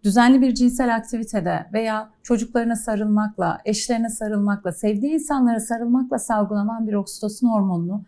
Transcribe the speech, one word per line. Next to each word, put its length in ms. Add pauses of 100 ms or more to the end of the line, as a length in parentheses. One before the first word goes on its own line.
düzenli 360
bir 140
cinsel 400
aktivitede 760
veya 380 (120)
çocuklarına 540
sarılmakla, 880
eşlerine 440
sarılmakla, 640
sevdiği 400
insanlara 480
sarılmakla 580
salgılanan 680
bir 80
oksitosin 540
hormonunu 600